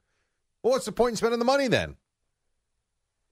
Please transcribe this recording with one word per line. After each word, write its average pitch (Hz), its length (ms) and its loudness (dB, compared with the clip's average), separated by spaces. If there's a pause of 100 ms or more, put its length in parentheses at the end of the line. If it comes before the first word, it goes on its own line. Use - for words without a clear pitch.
(600)
Well, 226 120 0
what's 247 120 -2
the 214 60 -8
point 240 220 0
in - 40 -6
spending 233 220 0
the 240 60 -2
money 269 220 2
then? 92 300 0 (1300)